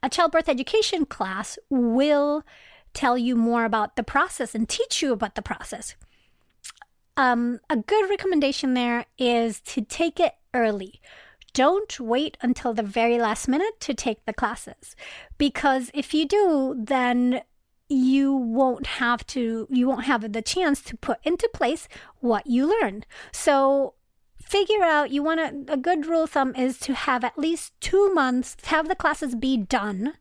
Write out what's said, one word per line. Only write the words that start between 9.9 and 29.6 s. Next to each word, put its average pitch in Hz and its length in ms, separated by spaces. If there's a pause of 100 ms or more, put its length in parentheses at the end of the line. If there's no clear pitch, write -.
it - 140 (180)
early. 208 480 (500)
Don't 370 480
wait 254 420
until 240 320
the 220 100
very 233 340
last 233 320
minute 359 320
to 285 120
take - 320
the 226 60
classes, - 640 (420)
because 262 560
if 285 200
you 311 120
do, 294 520
then 247 640 (480)
you 269 440
won't 254 520
have 240 420
to, 226 420
you 254 200
won't 240 160
have 226 260
the 220 100
chance 311 420
to - 120
put - 280
into 359 300
place - 360 (300)
what 226 280
you 262 220 (100)
learn. 208 240 (300)
So 277 640 (460)
figure 403 420
out, 302 280
you 285 100
wanna, 320 300 (160)
a 302 80
good 302 300
rule 330 180
of 320 60
thumb 269 260
is 254 260
to 277 120
have 247 320
at 240 120
least 320 440
two 392 320
months, 254 420 (100)
have 311 220
the 370 80
classes 294 400
be 262 220
done 208 640